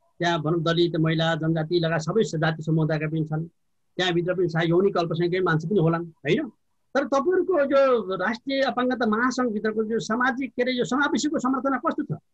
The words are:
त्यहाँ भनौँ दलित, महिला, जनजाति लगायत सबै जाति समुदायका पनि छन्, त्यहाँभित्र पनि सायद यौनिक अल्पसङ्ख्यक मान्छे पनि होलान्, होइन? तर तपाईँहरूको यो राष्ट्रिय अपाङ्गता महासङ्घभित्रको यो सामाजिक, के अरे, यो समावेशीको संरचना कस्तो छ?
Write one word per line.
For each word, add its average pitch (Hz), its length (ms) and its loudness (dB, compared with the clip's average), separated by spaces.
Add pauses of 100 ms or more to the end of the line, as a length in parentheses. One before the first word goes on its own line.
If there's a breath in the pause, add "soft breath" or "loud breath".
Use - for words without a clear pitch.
(180)
त्यहाँ 170 240 0
भनौँ 165 200 0
दलित, 165 340 2
महिला, 160 380 2
जनजाति 160 460 0
लगायत 160 220 0
सबै 190 220 0
जाति 160 380 -2
समुदायका 156 440 0
पनि 156 180 -2
छन्, 156 200 -4 (520)
त्यहाँभित्र 175 380 0
पनि 180 140 0
सायद 165 220 0
यौनिक 185 260 4
अल्पसङ्ख्यक 170 460 0
मान्छे 165 260 0
पनि 208 100 2
होलान्, 165 260 2
होइन? 202 440 -2 (460)
तर 277 100 2
तपाईँहरूको 339 560 2
यो 262 540 2
राष्ट्रिय 233 460 -2
अपाङ्गता 247 460 0
महासङ्घभित्रको 220 840 0
यो 226 60 0
सामाजिक, 247 520 -2
के 240 120 -4
अरे, 254 100 0
यो 247 120 -2
समावेशीको 285 540 0
संरचना 262 380 0
कस्तो 311 260 -4
छ? 156 160 -6 (160)